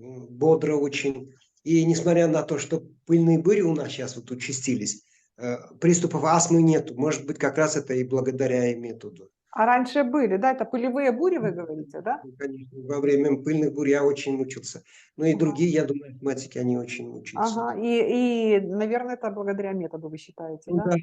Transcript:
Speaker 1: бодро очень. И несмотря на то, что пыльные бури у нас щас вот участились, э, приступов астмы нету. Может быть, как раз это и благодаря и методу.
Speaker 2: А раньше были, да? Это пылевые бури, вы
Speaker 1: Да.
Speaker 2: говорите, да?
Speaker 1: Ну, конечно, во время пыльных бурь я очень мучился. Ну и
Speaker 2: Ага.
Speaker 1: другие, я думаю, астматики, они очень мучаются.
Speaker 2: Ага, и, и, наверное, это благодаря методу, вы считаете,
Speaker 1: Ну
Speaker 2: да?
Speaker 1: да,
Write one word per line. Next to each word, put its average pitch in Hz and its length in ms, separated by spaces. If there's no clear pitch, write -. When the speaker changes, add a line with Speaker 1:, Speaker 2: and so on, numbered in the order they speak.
Speaker 1:
бодро 156 460
очень. 139 580
И 160 220
несмотря 170 420
на 156 160
то, 147 160
что - 240
пыльные 165 340
бури 202 220
у 165 120
нас 139 180
щас 127 240
вот 120 160
участились, 123 720
э, 120 200
приступов 170 460
астмы 165 360
нету. 156 340
Может 143 300
быть, 147 120
как 139 200
раз 156 180
это 139 180
и 127 100
благодаря 127 680
и 117 40
методу. 107 560
Speaker 2:
А 220 120
раньше 254 360
были, 240 340
да? 262 140
Это 247 140
пылевые 254 460
бури, 330 260
вы 214 140
Speaker 1:
Да. 175 120
Speaker 2:
говорите, 151 380
да? 208 220
Speaker 1:
Ну, 131 160
конечно, 135 380
во 143 120
время 139 440
пыльных 151 300
бурь 143 160
я 143 140
очень 139 320
мучился. 131 460
Ну 156 100
и 160 80
Speaker 2:
Ага. - 60
Speaker 1:
другие, 156 300
я 151 160
думаю, 139 300
астматики, 131 420
они 123 200
очень 120 340
мучаются. 214 500
Speaker 2:
Ага, 233 180
и, 233 800
и, - 40
наверное, 220 540
это 233 140
благодаря 202 440
методу, 165 360
вы 156 80
считаете, 160 540
Speaker 1:
Ну 180 60
Speaker 2:
да? 165 120
Speaker 1:
да, 170 140